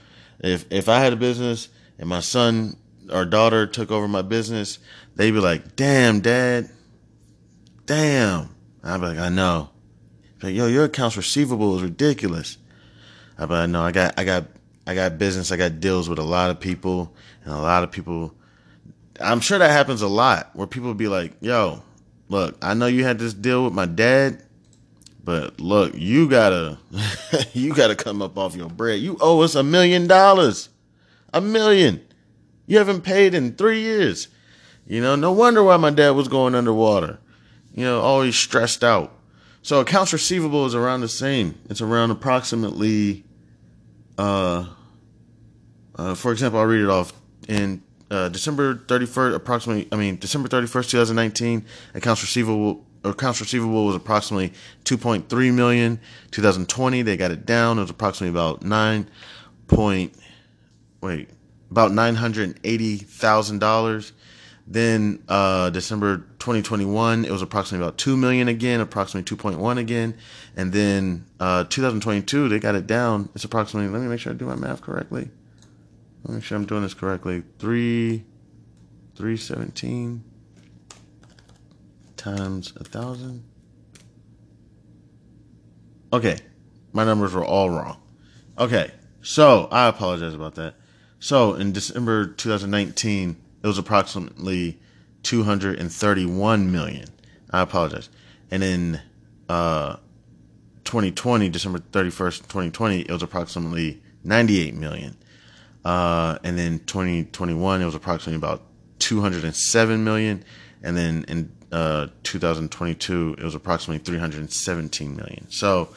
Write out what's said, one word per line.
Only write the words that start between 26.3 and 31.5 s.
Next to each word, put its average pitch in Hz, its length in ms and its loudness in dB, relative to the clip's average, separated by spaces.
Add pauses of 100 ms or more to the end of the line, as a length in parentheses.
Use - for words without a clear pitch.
<laughs> 123 380 -4
you 131 200 -2
gotta 113 220 4
come 101 260 -6
up 95 160 -6
off 92 200 -4
your 85 120 -10
bread. 104 320 -2
You 165 200 -6
owe 160 200 6
us 160 140 4
a 139 80 4
million 175 440 4
dollars. 185 600 6 (640)
A 160 80 2
million. 202 640 4 (640)